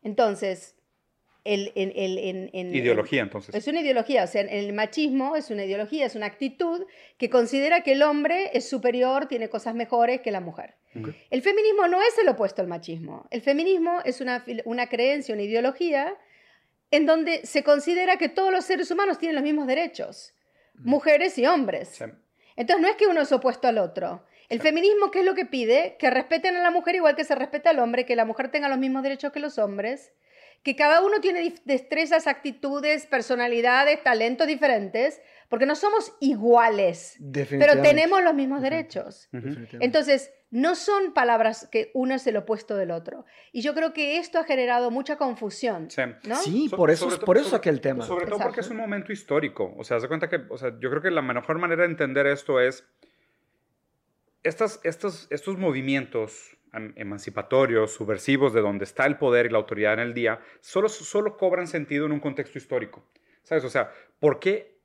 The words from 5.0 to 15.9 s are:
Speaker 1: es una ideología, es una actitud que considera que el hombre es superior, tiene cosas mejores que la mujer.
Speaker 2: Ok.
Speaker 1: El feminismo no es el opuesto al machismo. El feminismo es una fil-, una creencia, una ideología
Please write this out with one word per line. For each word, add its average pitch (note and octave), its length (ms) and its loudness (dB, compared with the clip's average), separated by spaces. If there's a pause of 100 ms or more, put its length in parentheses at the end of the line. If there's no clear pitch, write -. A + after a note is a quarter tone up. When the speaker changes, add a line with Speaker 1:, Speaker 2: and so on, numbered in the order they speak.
Speaker 1:
es D4+ 140 -4
una G#3 160 -6
ideología, G#3 400 -4
es - 100 -6
una G#3+ 120 -8
actitud E4 580 -6 (320)
que A#3+ 120 -2
considera C4+ 520 2
que C#4 120 2
el C#4 100 4
hombre D#4 500 0
es - 160 -2
superior, B3+ 580 0
tiene A3+ 220 -6
cosas A3+ 240 -8
mejores A#3 480 0
que A3+ 100 -4
la F#3+ 100 -4
mujer. - 340 -14 (240)
Speaker 2:
Ok. A2 100 -8 (220)
Speaker 1:
El B3+ 100 0
feminismo G4+ 460 4
no F4+ 140 2
es A4+ 180 4
el G4 100 6
opuesto - 320 0
al F#3 60 -2
machismo. E3 640 -12
El A3+ 100 -6
feminismo E4+ 640 0
es B3+ 160 -4
una B3 200 -4
fil-, A#3+ 240 -10
una A#3+ 220 -4
creencia, B3+ 460 -2
una G#3 100 -4
ideología C#4 720 -2 (760)